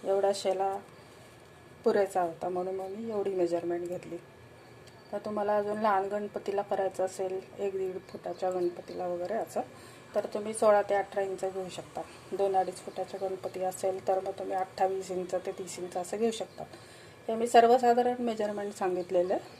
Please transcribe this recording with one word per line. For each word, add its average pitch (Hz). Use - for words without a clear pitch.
एवढा 196
शेला 196
पुरेसा 202
होता, 170
म्हणून 185
मग 190
मी 220
एवढी 202
मेजरमेंट 175
घेतली. 170
तर 208
तुम्हाला 208
अजून 208
लहान 196
गणपतीला 202
करायचं 190
असेल, 190
एक 196
दीड 190
फुटाच्या 180
गणपतीला 180
वगैरे 175
असं, 208
तर 208
तुम्ही 214
सोळा 208
ते 202
अठरा 196
इंच 190
घेऊ 185
शकता. -
दोन 196
अडीच 185
फुटाचा -
गणपती 190
असेल 185
तर 190
मग 190
तुम्ही 190
अठ्ठावीस 190
इंच 180
ते 185
तीस 185
इंच 180
असं 180
घेऊ 226
शकता. -
हे 226
मी 233
सर्वसाधारण 240
मेजरमेंट 208
सांगितलेलं 180
आहे. 330